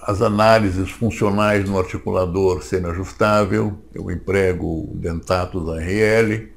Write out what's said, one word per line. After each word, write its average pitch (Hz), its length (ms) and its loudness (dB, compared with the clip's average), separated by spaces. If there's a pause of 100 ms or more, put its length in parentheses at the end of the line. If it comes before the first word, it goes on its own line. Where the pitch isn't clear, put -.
as 101 180 -2
análises 104 720 4
funcionais 104 760 0
no 98 120 0
articulador 92 840 0
semiajustável, 101 1120 0 (200)
eu 92 160 -8
emprego 92 560 0
o 80 300 -6
Dentatus 85 680 -4
A 80 140 -6
R 92 180 -2
L. 110 580 2